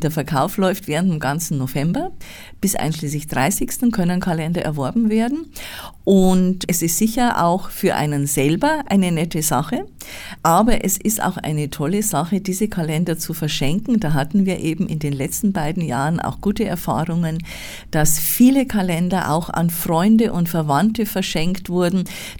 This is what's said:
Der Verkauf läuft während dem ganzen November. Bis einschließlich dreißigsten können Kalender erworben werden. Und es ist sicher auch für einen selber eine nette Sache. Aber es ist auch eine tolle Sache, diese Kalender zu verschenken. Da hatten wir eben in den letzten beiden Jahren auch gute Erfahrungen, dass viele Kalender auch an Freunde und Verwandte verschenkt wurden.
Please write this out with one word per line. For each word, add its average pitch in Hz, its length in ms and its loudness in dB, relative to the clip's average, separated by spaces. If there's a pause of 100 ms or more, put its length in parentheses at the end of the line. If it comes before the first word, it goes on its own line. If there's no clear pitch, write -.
Der 151 80 0
Verkauf 156 460 -2
läuft 185 320 0
während 170 240 0
dem 151 60 -2
ganzen 147 380 -2
November. 165 540 -2 (500)
Bis 190 140 0
einschließlich 151 520 -4
dreißigsten 202 640 0
können 180 280 0
Kalender 165 420 -2
erworben 156 480 0
werden. 240 420 -2 (520)
Und 185 640 4
es 170 160 0
ist 165 140 -2
sicher 226 460 2
auch 175 260 0
für - 260 0
einen 143 320 0
selber 170 600 2
eine 190 240 2
nette 165 300 -2
Sache. 165 440 -2 (580)
Aber 202 400 4
es 190 140 0
ist 214 240 0
auch - 160 -2
eine 151 340 -2
tolle 180 320 -2
Sache, 175 380 0
diese 196 260 -2
Kalender 160 500 0
zu - 160 -6
verschenken. 175 680 0
Da 156 140 0
hatten 156 320 2
wir 190 140 -2
eben 165 280 -2
in 156 120 -4
den 147 140 -2
letzten 165 400 -2
beiden 165 300 -2
Jahren 147 360 0
auch - 220 -6
gute 208 240 0
Erfahrungen, 165 720 -2 (500)
dass 151 300 4
viele 254 480 4
Kalender 180 640 0
auch 165 180 0
an 170 220 0
Freunde 202 640 4
und 170 160 0
Verwandte 175 580 2
verschenkt 185 640 -2
wurden. 180 340 2 (360)